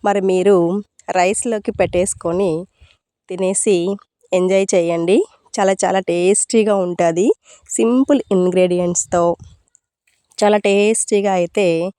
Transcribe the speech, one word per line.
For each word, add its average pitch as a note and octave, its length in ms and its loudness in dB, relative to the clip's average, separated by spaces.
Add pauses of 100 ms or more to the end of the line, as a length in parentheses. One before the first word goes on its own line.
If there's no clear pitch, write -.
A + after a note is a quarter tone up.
మరి G3+ 180 0
మీరు F#3 360 2 (520)
రైస్లోకి G3+ 640 -2
పెట్టేసుకొని F3+ 800 -2 (800)
తినేసి F#3+ 480 -2 (540)
ఎంజాయ్ F#3+ 380 0
చేయండి. E3+ 480 0 (360)
చాలా G3 200 0
చాలా F#3+ 300 0
టేస్టీగా G3+ 760 0
ఉంటుంది. F3 500 0 (420)
సింపుల్ B3+ 520 0 (100)
ఇంగ్రీడియంట్స్‌తో F3+ 920 0 (1120)
చాలా G#3 200 2
టేస్టీగా G3+ 760 0
అయితే F3+ 340 0 (300)